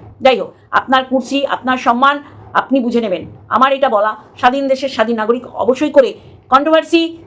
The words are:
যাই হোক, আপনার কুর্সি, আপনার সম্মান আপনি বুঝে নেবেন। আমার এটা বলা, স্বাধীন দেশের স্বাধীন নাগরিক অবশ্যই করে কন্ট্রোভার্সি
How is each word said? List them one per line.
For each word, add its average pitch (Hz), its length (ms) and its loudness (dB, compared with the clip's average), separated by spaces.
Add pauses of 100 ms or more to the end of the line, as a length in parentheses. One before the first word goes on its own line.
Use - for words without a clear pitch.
(200)
যাই 233 200 2
হোক, - 120 -10 (180)
আপনার 262 340 0
কুর্সি, 262 420 -2
আপনার 254 320 -2
সম্মান 269 440 0 (300)
আপনি - 280 0
বুঝে 233 200 0
নেবেন। 180 260 -4 (220)
আমার 262 240 2
এটা 269 160 0
বলা, 214 280 0 (200)
স্বাধীন 269 320 0
দেশের 262 200 -2
স্বাধীন 233 280 -2
নাগরিক 226 300 -2
অবশ্যই 254 440 -2
করে 262 240 4 (340)
কন্ট্রোভার্সি 320 800 0